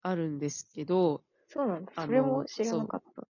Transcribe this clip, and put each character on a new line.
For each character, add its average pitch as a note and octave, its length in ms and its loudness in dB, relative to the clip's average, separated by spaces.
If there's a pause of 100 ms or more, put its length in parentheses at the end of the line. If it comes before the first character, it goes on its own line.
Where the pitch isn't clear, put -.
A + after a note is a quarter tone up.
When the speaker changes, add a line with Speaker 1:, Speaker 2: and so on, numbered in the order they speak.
Speaker 1:
あ F#3 140 -2
る E3 140 0
ん D3 100 -4
で D3 120 -2
す - 240 -12
け D3+ 100 -6
ど、 F3 380 4 (260)
Speaker 2:
そ - 160 -2
う - 20 2
な F3+ 120 0
ん F3 60 -8
だ。 - 120 -16
Speaker 1:
あ E3 60 -4
の、 D#3 40 -4
Speaker 2:
そ D3 60 0
れ B3+ 80 6
も C4+ 240 2
知 - 200 -4
ら A3+ 120 -2
な A3 100 0
か - 120 -6
っ - 40 -10
た。 - 120 -20
Speaker 1:
そ - 80 -14
う。 - 100 -16